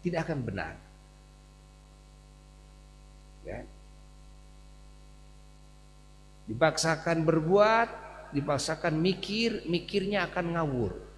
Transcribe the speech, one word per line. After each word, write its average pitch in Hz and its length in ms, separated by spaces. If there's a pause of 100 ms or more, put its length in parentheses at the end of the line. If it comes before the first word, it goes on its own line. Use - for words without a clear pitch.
tidak 165 240
akan 147 160
benar. 92 300 (2750)
Ya. 107 160 (2750)
Dipaksakan 160 800
berbuat, 202 640 (480)
dipaksakan 156 640
mikir, 202 640
mikirnya 190 640
akan 170 320
ngawur. 123 320 (260)